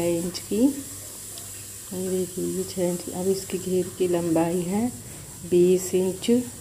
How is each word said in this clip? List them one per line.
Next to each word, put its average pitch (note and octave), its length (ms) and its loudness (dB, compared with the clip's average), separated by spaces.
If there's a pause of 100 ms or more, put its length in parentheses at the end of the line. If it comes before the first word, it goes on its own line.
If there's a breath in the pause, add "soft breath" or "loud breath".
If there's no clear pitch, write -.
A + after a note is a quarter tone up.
इंच F3 320 0
की। - 180 -2
ये - 1500 -4
देखिए, F3+ 360 -2
ये F3+ 180 -2
छः F3+ 260 0
इंच F3 120 -4
की। - 100 -10
अब F3+ 160 -2
इसकी F#3+ 300 0
घेर F3+ 400 0
की F#3 100 4
लंबाई E3+ 540 2
है G3+ 240 0 (640 loud breath)
बीस F3+ 440 6
इंच, F#3 360 2 (300)